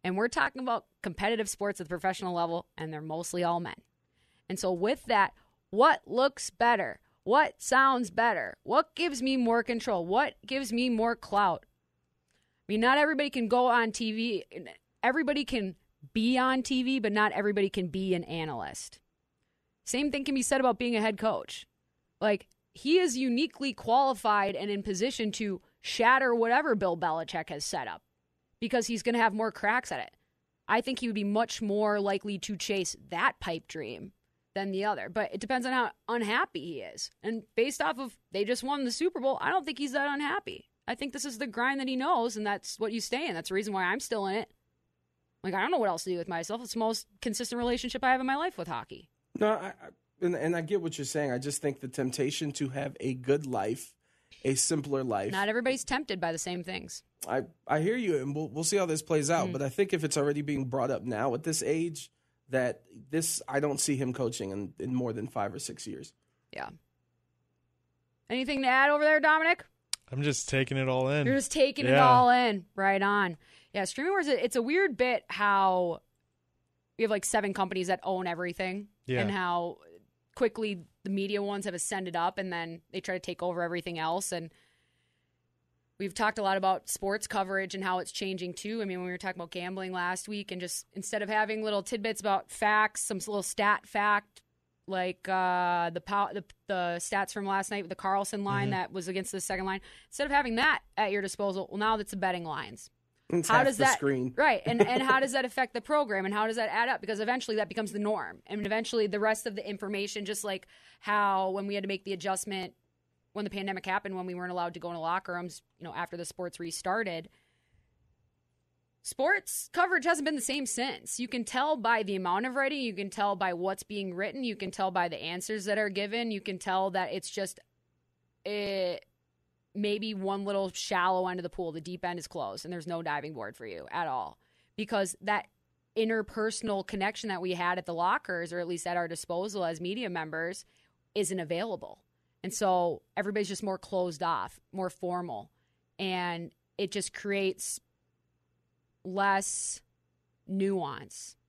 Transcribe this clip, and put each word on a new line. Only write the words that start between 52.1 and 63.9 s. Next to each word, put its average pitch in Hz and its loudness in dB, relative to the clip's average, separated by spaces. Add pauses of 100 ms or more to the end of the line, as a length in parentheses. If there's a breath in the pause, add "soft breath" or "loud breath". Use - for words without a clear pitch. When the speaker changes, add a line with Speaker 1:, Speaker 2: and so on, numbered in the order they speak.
Speaker 2:
to 139 -2
have 139 -6
a 131 -2
good 135 2
life, 117 -2 (500 soft breath)
a 135 2
simpler 139 0
life. 107 0
Speaker 1:
Not 196 0
everybody's 247 0
tempted 254 -4
by 165 -2
the 165 -4
same 180 -6
things. - -10 (240)
Speaker 2:
I, 131 0 (240)
I 156 2
hear 202 2
you, 196 2
and 139 -2
we'll, 151 -2
we'll 147 -4
see 202 2
how 190 4
this 160 0
plays 151 2
out. 170 2
Speaker 1:
Mm. 175 -4
Speaker 2:
But 135 -2
I 139 0
think 196 2
if 160 0
it's 151 0
already 147 2
being 143 -2
brought 127 0
up - -2
now 117 0
at 151 -6
this 160 -2
age, 160 -2 (380)
that 127 0 (280)
this, 160 0
I 139 0
don't 143 0
see 143 2